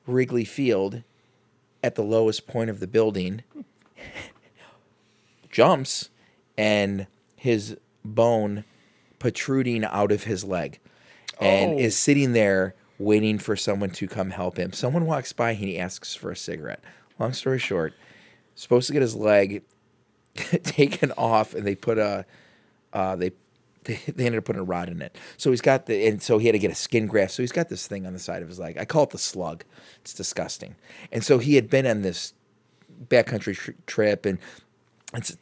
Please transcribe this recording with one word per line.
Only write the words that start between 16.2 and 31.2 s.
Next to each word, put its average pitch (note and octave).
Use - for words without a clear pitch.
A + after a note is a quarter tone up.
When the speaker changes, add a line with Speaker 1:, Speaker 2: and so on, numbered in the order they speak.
Speaker 1:
a F2+
cigarette. D2+
Long A#2+
story C3
short, E2
supposed B2+
to C#3+
get C#3+
his A2+
leg G#2
<laughs> -
taken -
off, A2+
and G#2
they G2+
put A2+
a, G2+
uh, F#2+
they, F2+
<laughs> -
they, A2
they B2+
ended A#2
up -
putting G#2
a F#2
rod F2
in E2+
it. -
So -
he's B2
got C3+
the, G#2+
and G#2
so A2+
he A2
had A2+
to G#2+
get F#2+
a D2+
skin A2
graft. G2
So B2+
he's B2
got E3+
this -
thing G2
on F#2
the F#2
side F2+
of E2
his F2+
leg. E2
I -
call D3+
it -
the -
slug. E2
It's -
disgusting. -
And A#2